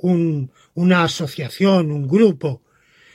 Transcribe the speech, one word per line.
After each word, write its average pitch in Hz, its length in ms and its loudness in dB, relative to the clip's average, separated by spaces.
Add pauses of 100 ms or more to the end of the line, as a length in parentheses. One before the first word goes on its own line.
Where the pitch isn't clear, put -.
un, 165 500 -2 (240)
una 175 300 2
asociación, 165 880 -2
un 143 160 -6
grupo 165 560 0 (500)